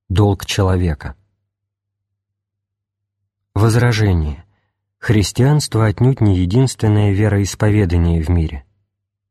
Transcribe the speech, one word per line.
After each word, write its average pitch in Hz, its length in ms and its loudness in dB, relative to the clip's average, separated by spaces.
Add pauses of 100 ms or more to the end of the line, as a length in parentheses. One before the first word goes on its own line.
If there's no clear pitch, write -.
Долг 98 380 0
человека. 90 680 -2 (2500)
Возражение. 107 880 0 (560)
Христианство 110 880 0
отнюдь 120 340 0
не 98 180 2
единственное 104 760 0
вероисповедание 98 1080 0
в 78 100 -4
мире. 80 340 -2 (680)